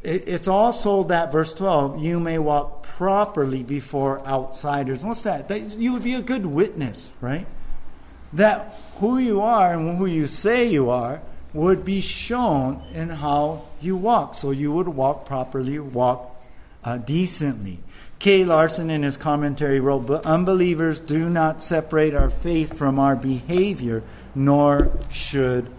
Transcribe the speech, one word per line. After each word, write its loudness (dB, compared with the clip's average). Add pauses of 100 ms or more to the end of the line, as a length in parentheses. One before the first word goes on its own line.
it, -4
it's -4
also 2
that, 0
verse 2
twelve, 0
"You 0
may -2
walk 0
properly 0
before -2
outsiders." -2
What's -4
that? -4
That -6
you 0
would -4
be -2
a -2
good -2
witness, -2
right? -4 (880)
That 2 (220)
who 0
you 2
are 4
and -2
who 0
you 0
say 0
you 2
are -2 (300)
would 2
be -2
shown -2 (100)
in -6
how -2 (180)
you -2
walk. 0
So -4
you -2
would 0
walk -2
properly, -4
walk, 0 (460)
uh, -4
decently. -4 (400)
Kay 6
Larson 4
in 0
his -2
commentary 0
wrote, 2
"But 0
unbelievers 2
do 0
not 0
separate 2
our 6
faith 0
from 2
our 6
behavior, 0 (320)
nor 6 (200)
should 0 (100)